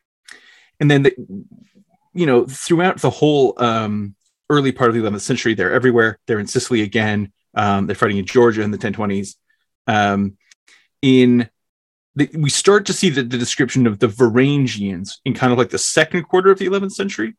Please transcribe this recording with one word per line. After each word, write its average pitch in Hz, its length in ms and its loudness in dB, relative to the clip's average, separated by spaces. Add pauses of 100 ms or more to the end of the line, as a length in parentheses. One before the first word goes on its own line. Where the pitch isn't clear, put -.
(800)
and 147 100 2
then, 143 140 4
the, - 120 2 (960)
you 180 120 -2
know, 123 200 2
throughout 170 560 -2
the 135 80 2
whole, 139 520 0
um, 104 540 -2 (340)
early 139 240 0
part 123 160 2
of 113 60 0
the 117 40 0
eleventh 104 220 -2
century, 117 320 -2
they're 95 180 0
everywhere. 117 560 2
They're 110 120 -2
in 104 80 -6
Sicily 120 340 -2
again. 104 500 -2 (240)
Um, 101 320 0
they're 98 80 -4
fighting 104 220 0
in 95 80 -4
Georgia 117 360 4
in 104 100 -2
the 101 60 -6
ten 104 140 -6
twenties. 101 460 -6 (500)
Um, 101 500 0 (640)
in 123 480 4 (680)
the, 143 220 -2
we 147 120 -2
start 202 380 2
to 190 60 -4
see 190 160 0
the, 139 140 0
the 120 140 -6
description 123 500 0
of 101 120 -2
the 120 80 2
Varangians 110 1160 0
in 131 100 -4
kind 127 200 0
of, 120 40 2
like, 120 120 0
the - 80 -6
second 160 460 -2
quarter 185 280 2
of 190 80 2
the 196 60 -4
eleventh 196 260 -4
century. 214 480 -8